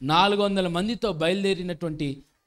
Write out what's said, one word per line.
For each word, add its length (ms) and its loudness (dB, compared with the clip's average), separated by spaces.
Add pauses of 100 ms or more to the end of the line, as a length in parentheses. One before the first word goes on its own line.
నాలుగు 400 4
వందల 260 2
మందితో 440 -2
బయలుదేరినటువంటి 1120 -2 (220)